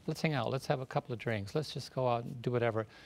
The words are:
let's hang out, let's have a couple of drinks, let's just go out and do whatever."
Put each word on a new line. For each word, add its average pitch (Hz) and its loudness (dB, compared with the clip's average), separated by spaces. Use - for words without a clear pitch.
let's 156 -4
hang 160 2
out, 117 2
let's 127 -2
have 143 2
a 131 -4
couple - -2
of 110 -6
drinks, 104 -2
let's 151 -2
just - -8
go 131 2
out 117 2
and 123 -8
do 131 2
whatever." 113 2